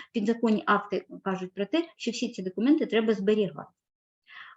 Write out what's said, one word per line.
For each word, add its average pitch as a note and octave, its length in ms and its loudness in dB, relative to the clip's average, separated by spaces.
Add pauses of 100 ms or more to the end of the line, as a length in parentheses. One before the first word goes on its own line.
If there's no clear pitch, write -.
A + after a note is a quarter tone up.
(140)
підзаконні A3+ 520 2
акти G3 400 0 (180)
кажуть F#3 300 -6
про G3+ 120 -4
те, E4 200 0 (120)
що - 140 -4
всі A3+ 180 -4
ці A3 120 -10
документи A#3 440 2
треба A3 280 2
зберігати. G3 560 0 (880)